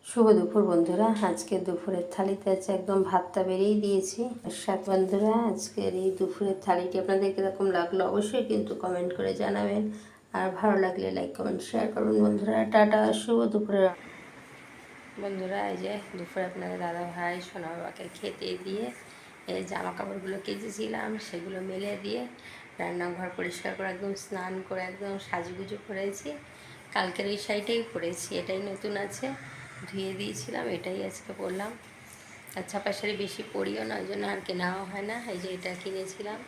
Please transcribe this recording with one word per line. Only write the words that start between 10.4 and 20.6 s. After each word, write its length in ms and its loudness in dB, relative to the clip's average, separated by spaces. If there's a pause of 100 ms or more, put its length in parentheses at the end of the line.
ভালো 160 6 (100)
লাগলে 220 0 (100)
লাইক, 200 -2
কমেন্ট, 320 -2
শেয়ার 240 2
করবেন 320 4
বন্ধুরা। 320 4 (160)
টাটা, 280 8 (200)
শুভ 180 4 (140)
দুপুরের। 340 6 (1400)
বন্ধুরা, 360 -2 (140)
এই 100 -4
যে 100 -2 (240)
দুপুরে 320 -4
আপনাদের 360 -6
দাদা 180 -4 (120)
ভাই 180 -2 (140)
সোনা 260 -8
বাবাকে 300 -10 (140)
খেতে 300 -6 (180)
দিয়ে 200 -4 (600)
এই 240 -4
জামা 260 -4
কাপড়গুলো 480 -6
কেচেছিলাম 640 -6 (180)